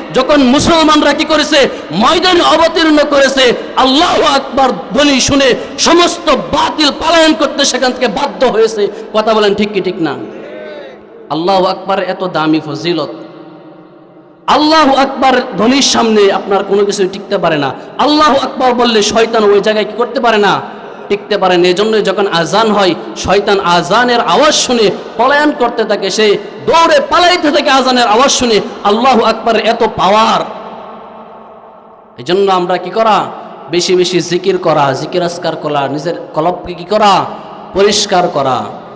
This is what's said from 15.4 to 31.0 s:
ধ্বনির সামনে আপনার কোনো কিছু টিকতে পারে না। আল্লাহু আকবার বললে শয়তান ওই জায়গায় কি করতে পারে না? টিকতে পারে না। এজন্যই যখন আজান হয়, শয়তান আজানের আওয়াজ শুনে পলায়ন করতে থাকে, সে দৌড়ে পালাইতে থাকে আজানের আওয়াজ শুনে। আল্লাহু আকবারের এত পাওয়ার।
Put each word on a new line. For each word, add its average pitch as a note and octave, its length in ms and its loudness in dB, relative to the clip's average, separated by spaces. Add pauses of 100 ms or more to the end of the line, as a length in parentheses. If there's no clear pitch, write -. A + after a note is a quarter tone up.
ধ্বনির B3 240 2
সামনে A3 500 2
আপনার G3 320 -2
কোনো G3+ 220 0
কিছু G3 220 0
টিকতে G3 300 -6
পারে E3+ 200 0
না। C3+ 160 -2 (240)
আল্লাহু D4 380 2
আকবার B3+ 380 0
বললে A#3 280 2
শয়তান A3 420 0
ওই G3+ 180 4
জায়গায় G#3+ 240 0
কি G#3+ 120 -8
করতে A#3+ 220 -2
পারে A3+ 180 2
না? F#3 240 2 (480)
টিকতে G3+ 280 -2
পারে F#3 200 2
না। F3 100 4
এজন্যই G#3 340 2
যখন F#3+ 260 0
আজান F#3 440 0
হয়, G3 240 2 (200)
শয়তান G3+ 440 0
আজানের G3 600 2
আওয়াজ G3 340 2
শুনে A#3 360 0 (280)
পলায়ন C#4+ 340 2
করতে A#3+ 320 -2
থাকে, G3+ 260 -2
সে G#3 280 2 (280)
দৌড়ে E4 340 4 (100)
পালাইতে E4+ 420 2
থাকে C#4+ 180 0
আজানের B3+ 380 2
আওয়াজ A#3 240 4
শুনে। A3+ 280 0 (240)
আল্লাহু A#3 400 2
আকবারের A3 420 0
এত G#3+ 180 0
পাওয়ার। F#3+ 580 2 (1800)